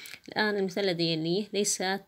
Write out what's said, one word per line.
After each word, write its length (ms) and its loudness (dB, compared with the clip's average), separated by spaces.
الآن 280 0
المثال 280 0
الذي 280 2
يليه: 400 0
"ليست 560 0